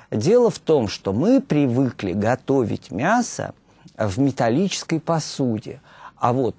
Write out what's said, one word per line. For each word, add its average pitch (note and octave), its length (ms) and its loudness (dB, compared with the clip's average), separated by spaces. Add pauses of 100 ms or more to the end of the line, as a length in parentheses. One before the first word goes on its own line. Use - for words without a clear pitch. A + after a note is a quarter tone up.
(120)
Дело G3 380 4
в - 100 -8
том, C3+ 280 2
что - 240 -6
мы G3+ 280 2
привыкли B2+ 720 0
готовить G#2+ 800 0
мясо F#3 600 -2 (420)
в G#2+ 240 -2
металлической C#3 800 0
посуде. C#3 800 -4 (360)
А A#2+ 160 0
вот B2 260 0